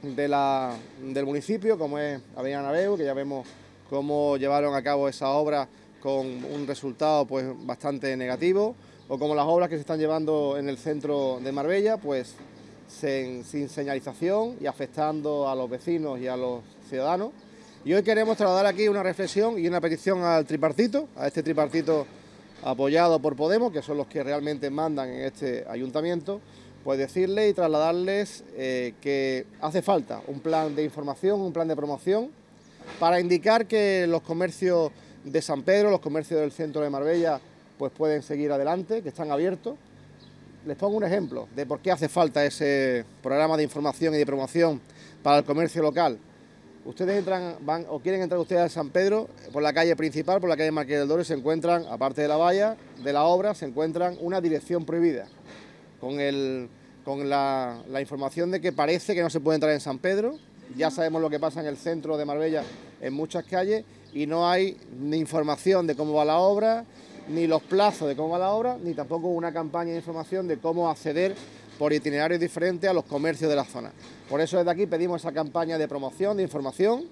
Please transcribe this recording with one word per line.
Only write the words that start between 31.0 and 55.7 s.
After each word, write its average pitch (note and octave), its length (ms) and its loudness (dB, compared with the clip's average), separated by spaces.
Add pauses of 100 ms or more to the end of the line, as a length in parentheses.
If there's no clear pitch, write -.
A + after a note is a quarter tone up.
un F#3 120 -2
plan E3 160 -2
de D#3 80 0
promoción, F3+ 540 -2 (720)
para E3+ 180 6
indicar F3+ 480 4
que G3 400 4
los E3 140 2
comercios E3+ 720 0 (320)
de C#3+ 160 0
San C#3+ 220 -4
Pedro, G#3 280 6
los F#3 100 4
comercios D#3 380 -2
del D3+ 140 0
centro D#3 300 -4
de D3 80 0
Marbella, D3+ 500 2 (380)
pues C#3 120 -4
pueden D3+ 320 0
seguir D3 300 -2
adelante, D#3+ 500 0
que D#3+ 60 -8
están D#3 220 -8
abiertos. F3+ 460 -2 (880)
Les C#3+ 100 -6
pongo G3+ 220 0
un G#3 60 2
ejemplo D3 520 -2
de C#3+ 80 -4
por C#3 160 -4
qué F#3 100 0
hace D#3 200 2
falta D3+ 340 2
ese C3+ 640 2 (160)
programa D3+ 340 2
de D#3 60 4
información D3+ 520 0
y D3+ 40 4
de C#3+ 80 4
promoción C#3 560 2 (400)
para D3 160 8
el C#3+ 60 4
comercio D#3+ 360 0
local. D3+ 380 2 (640)
Ustedes F#3+ 340 -2
entran, F3+ 440 -2
van D#3+ 260 -4
o C#3+ 120 -6
quieren F#3 200 0
entrar F3+ 180 0
ustedes F3 220 2
a F3 80 4
San D3 220 -6
Pedro, G3+ 400 2 (200)
por D3 120 -2
la D3+ 100 4
calle E3 240 4
principal, D#3 420 0
por F3+ 120 2
la D#3 60 4
calle D#3 140 2
Marqués D3 280 0
del C#3+ 100 0
Duero, E3 140 2
y - 40 -2
se D#3 60 -4
encuentran, D#3+ 560 0
aparte B2+ 320 -2
de D3+ 80 2
la D3+ 80 2
valla F#3+ 400 4 (260)
de C#3 120 -2
la D3 100 4
obra, F#3 300 4
se - 100 -10
encuentran D#3+ 560 -2
una F3+ 220 -2
dirección E3 420 0
prohibida, D#3+ 420 2 (720)